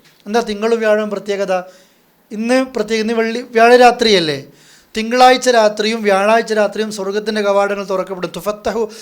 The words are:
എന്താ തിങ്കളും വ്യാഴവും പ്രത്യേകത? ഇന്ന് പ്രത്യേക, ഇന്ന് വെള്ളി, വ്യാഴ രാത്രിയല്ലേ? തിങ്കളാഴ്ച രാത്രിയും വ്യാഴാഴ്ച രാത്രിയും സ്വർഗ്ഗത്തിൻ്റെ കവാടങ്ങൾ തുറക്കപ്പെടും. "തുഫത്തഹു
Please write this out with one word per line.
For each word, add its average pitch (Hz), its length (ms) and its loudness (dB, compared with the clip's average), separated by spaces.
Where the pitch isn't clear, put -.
എന്താ 214 140 -2
തിങ്കളും 220 380 -2
വ്യാഴവും 214 320 0
പ്രത്യേകത? 196 480 -4
ഇന്ന് 240 340 0
പ്രത്യേക, 220 240 -4
ഇന്ന് 220 140 -2
വെള്ളി, 226 280 -6
വ്യാഴ 240 340 4
രാത്രിയല്ലേ? 220 680 4
തിങ്കളാഴ്ച 254 520 4
രാത്രിയും 220 540 2
വ്യാഴാഴ്ച 208 500 2
രാത്രിയും 208 400 -2
സ്വർഗ്ഗത്തിൻ്റെ 208 480 -6
കവാടങ്ങൾ 202 440 -2
തുറക്കപ്പെടും. 185 520 -6
"തുഫത്തഹു 208 540 -6